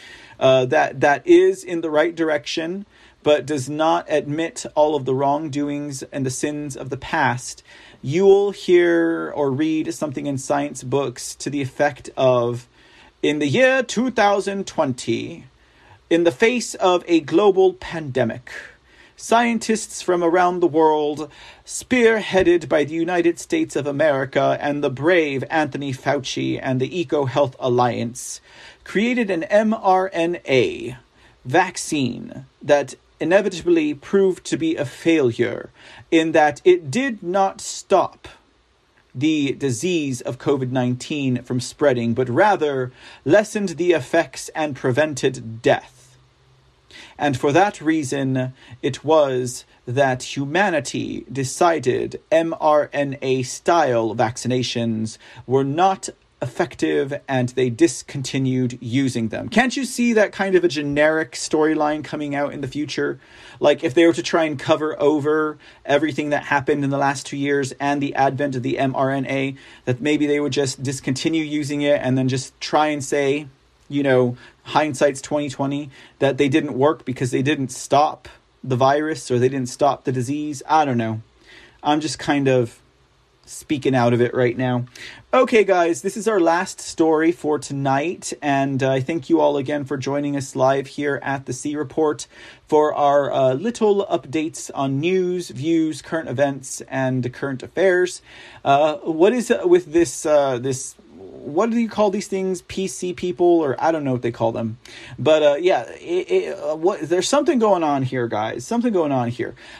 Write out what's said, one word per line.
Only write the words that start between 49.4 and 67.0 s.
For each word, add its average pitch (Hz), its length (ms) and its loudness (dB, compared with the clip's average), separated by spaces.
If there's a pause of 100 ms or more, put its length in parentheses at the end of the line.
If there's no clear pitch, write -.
that 127 520 -2
humanity 139 920 -2
decided 131 920 0 (100)
M 165 300 2
R 151 320 4
N 139 280 -4
A 131 220 0
style 127 720 0
vaccinations 120 1040 -2 (280)
were 135 200 2
not 180 420 0 (340)
effective 147 880 -2
and 127 220 0
they 127 200 0
discontinued 131 1120 -2
using 120 460 -2
them." 107 220 -8
Can't 247 260 2
you 277 80 -6
see 240 300 -2
that 208 180 2
kind 196 240 0
of 175 80 4
a 175 60 2
generic 151 640 0
storyline 156 680 0
coming 147 320 -8
out 143 200 -4
in 147 80 -10
the 139 60 -6
future? 143 520 -6 (400)
Like, 147 240 4
if 143 100 -2
they 170 120 6
were 170 80 6
to 170 100 -4
try 165 220 2
and 151 120 -4
cover 151 440 0
over 151 560 2 (280)
everything 147 440 0
that 143 140 -2
happened 143 420 0
in 139 60 -2
the 143 60 -2
last 139 280 -2